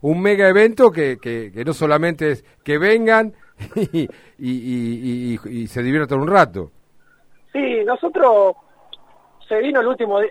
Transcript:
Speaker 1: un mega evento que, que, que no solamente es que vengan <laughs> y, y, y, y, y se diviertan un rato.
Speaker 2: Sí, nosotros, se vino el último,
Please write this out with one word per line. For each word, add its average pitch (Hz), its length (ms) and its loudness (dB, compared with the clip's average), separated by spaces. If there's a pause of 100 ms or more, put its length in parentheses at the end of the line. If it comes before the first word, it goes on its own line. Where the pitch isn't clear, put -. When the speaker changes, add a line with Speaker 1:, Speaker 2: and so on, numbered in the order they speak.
Speaker 1:
un 160 220 0
mega 196 260 4
evento 220 420 6
que, 143 280 -4
que, 113 340 -8
que 113 140 -8
no 156 80 -2
solamente 156 560 0
es 127 140 -6 (200)
que 147 140 -2
vengan 220 560 2 (240)
<laughs> - 180 -16
y, 165 280 -2
y, - 40 -10 (300)
y, 123 1040 -6
y, 104 60 -12
y 117 160 -8
se 120 160 -8
diviertan 139 360 -2
un 147 100 -2
rato. 104 420 2 (800)
Speaker 2:
Sí, 247 320 -4
nosotros, 240 720 2 (920)
se 214 120 -2
vino 269 200 0
el 233 60 0
último, 220 320 -2 (120)